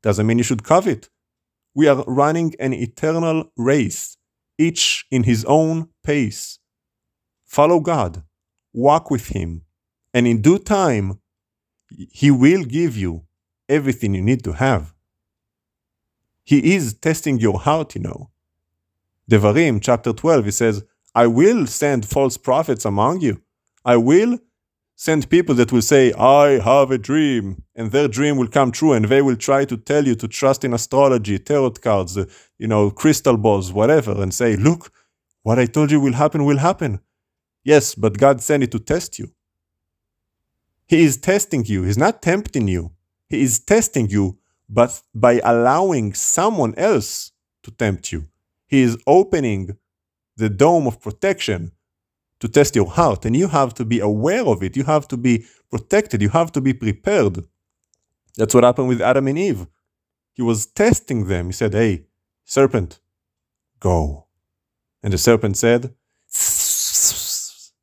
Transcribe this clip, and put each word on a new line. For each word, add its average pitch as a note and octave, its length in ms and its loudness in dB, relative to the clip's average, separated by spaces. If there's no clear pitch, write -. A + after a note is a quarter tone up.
Doesn't G#2+ 240 0
mean A#2 120 0
you B2 60 0
should A2+ 200 -4
covet. F#3 460 0
We D3 140 2
are C#3 200 2
running D#3 520 0
an C3 140 -4
eternal D#3+ 800 -4
race, B2 600 -2
each - 540 -2
in B2+ 120 0
his A2 220 0
own D#3+ 440 0
pace. C#3 560 -6
Follow D#3+ 340 2
God, A#2 440 -4
walk C#3+ 380 0
with B2 160 -4
him, E2 340 -8
and A#2+ 140 2
in A2+ 140 0
due F3 180 4
time, B2 600 -2
he - 420 0
will D3+ 320 4
give C3+ 340 -4
you E2 280 -6
everything C3+ 440 -2
you F#2 80 -2
need B2 220 0
to E2 100 -8
have. A2 400 -2
He D3 320 4
is B2+ 200 -4
testing D#3 440 -2
your G2+ 200 0
heart, D3+ 360 -2
you G2+ 60 -8
know. - 300 -12
Devarim, A2 520 4
chapter A#2+ 300 0
twelve, C3+ 340 0
he G#2 60 -4
says, G#2+ 320 -2
"I A#2+ 120 4
will D#3+ 380 2
send C3 400 -4
false C3+ 320 -2
prophets C3 480 -2
among A2+ 360 0
you. A#2+ 200 -4
I B2 120 4
will F#3 400 2
send D#3 340 -4
people E3+ 260 2
that A#2+ 160 2
will A#2+ 100 2
say, C3 320 4
'I C#3 460 4
have C3 320 2
a C3 60 -2
dream,' B2 680 -4
and A2+ 180 -8
their C#3+ 160 0
dream C#3 300 -2
will B2 100 -2
come B2+ 240 2
true, D3+ 220 0
and G#2+ 120 2
they C3 160 4
will C3+ 140 2
try C#3 300 0
to B2+ 120 -8
tell D3 280 -2
you B2 100 2
to G#2+ 120 -10
trust C3+ 360 0
in B2 100 -4
astrology, A#2 680 0
tarot C#3 320 0
cards, G2 360 -2
uh, F#2 80 -4
you A2+ 80 -6
know, G#2 240 2
crystal C#3 460 2
balls, G2 360 0
whatever, A2 480 0
and F#2+ 120 -4
say, A#2 220 0
'Look, D#3+ 360 -2
what A2+ 160 0
I B2 80 2
told D3 240 -2
you C#3+ 100 4
will C3+ 140 0
happen, D3 320 0
will C#3+ 140 2
happen.'" D#3 400 -2
Yes, C#3+ 320 2
but G#2 240 -2
God C3+ 220 4
sent C#3+ 220 0
it A#2 80 -4
to A2 80 -6
test - 380 -6
you. - 160 -16
He E3 160 2
is D3 160 2
testing F#3 480 -2
you. G2 180 -2
He's G2+ 140 -2
not F#3 240 0
tempting E3+ 460 -2
you. F2 240 -4
He - 140 -4
is B2+ 180 0
testing G3 500 0
you, G2 280 -2
but A#2+ 320 0
by A#2+ 300 2
allowing A#2+ 680 0
someone E3+ 640 -2
else - 560 -2
to A2 80 -20
tempt G2+ 400 -4
you. D#2 160 -8
He C#3 140 2
is A#2 160 2
opening C3 680 0
the A2 120 -2
dome D3 380 2
of G#2+ 140 -8
protection G#2+ 720 -6
to A2+ 80 -8
test C#3 280 2
your F#2+ 140 2
heart, C3+ 360 -2
and A#2 100 -2
you F3+ 120 0
have C#3 280 -2
to A#2+ 100 -8
be A2 140 -2
aware A#2+ 460 -2
of G#2+ 160 0
it. F#2+ 140 -8
You C3 80 -4
have D3+ 240 -2
to B2+ 100 -10
be A#2+ 280 0
protected. F#3+ 500 -2
You G2+ 80 0
have E3 220 -2
to C#3 100 -4
be C3 120 0
prepared. A2 720 -2
That's A2 180 -2
what A#2+ 100 6
happened B2+ 260 2
with A#2+ 120 -2
Adam C3 260 0
and C#3+ 120 -4
Eve. B2+ 260 -4
He - 80 -10
was A#2 260 -2
testing C#3 600 -2
them. F2+ 200 -4
He F2+ 60 -8
said, G#2 200 -4
"Hey, G#2 340 -2
serpent, B2 560 0
go." D#2 460 -2
And G2+ 120 -4
the F#2 40 -2
serpent A2 400 0
said, A#2+ 380 0
"Tss." - 1400 -4